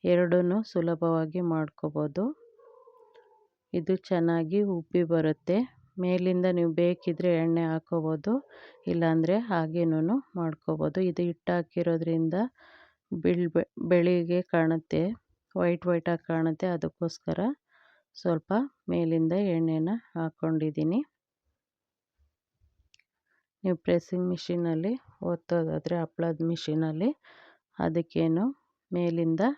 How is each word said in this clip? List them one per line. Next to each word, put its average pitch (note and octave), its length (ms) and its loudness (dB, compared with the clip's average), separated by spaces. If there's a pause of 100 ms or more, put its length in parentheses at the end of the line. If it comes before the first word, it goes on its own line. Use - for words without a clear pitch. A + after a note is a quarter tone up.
ಎರಡನ್ನೂ F3+ 540 4 (140)
ಸುಲಭವಾಗಿ E3 720 0 (100)
ಮಾಡ್ಕೋಬೋದು. D3+ 720 -4 (1500)
ಇದು F3+ 220 0 (140)
ಚೆನ್ನಾಗಿ E3+ 520 0 (160)
ಉಬ್ಬಿ E3+ 360 0
ಬರುತ್ತೆ. D#3+ 460 0 (420)
ಮೇಲಿಂದ F3+ 460 2 (100)
ನೀವು E3+ 200 2
ಬೇಕಿದ್ರೆ F3 640 0
ಎಣ್ಣೆ E3 300 2
ಹಾಕ್ಕೋಬೋದು, D#3+ 640 -2 (580)
ಇಲ್ಲಾಂದರೆ E3 440 2 (140)
ಹಾಗೇನೂ E3 680 0 (220)
ಮಾಡ್ಕೋಬೋದು. D#3 640 -4 (100)
ಇದು E3+ 200 -4
ಹಿಟ್ಟು E3+ 260 -6
ಹಾಕಿರೋದ್ರಿಂದ E3 800 -2 (880)
ಬಿಳ್-, F3 420 2 (260)
ಬೆಳಿಗ್ಗೆ F3 480 2 (140)
ಕಾಣುತ್ತೆ, D#3+ 480 0 (540)
ವೈಟ್ F3 340 0
ವೈಟಾಗಿ E3+ 400 0
ಕಾಣುತ್ತೆ. D#3+ 460 0
ಅದಕ್ಕೋಸ್ಕರ D#3+ 640 -6 (840)
ಸ್ವಲ್ಪ E3 300 -2 (420)
ಮೇಲಿಂದ E3 400 2 (220)
ಎಣ್ಣೆನ D#3+ 340 0 (260)
ಹಾಕ್ಕೊಂಡಿದ್ದೀನಿ. D#3+ 880 -2 (2500)
ನೀವು F#3 220 0
ಪ್ರೆಸ್ಸಿಂಗ್ F3+ 480 0
ಮಿಷಿನಲ್ಲಿ F3 640 -2 (380)
ಒತ್ತೋದಾದರೆ, E3 720 -2
ಹಪ್ಳದ E3 480 -4
ಮಿಷಿನಲ್ಲಿ, D#3+ 600 -2 (680)
ಅದಕ್ಕೇನು E3 680 0 (460)
ಮೇಲಿಂದ E3+ 500 0 (160)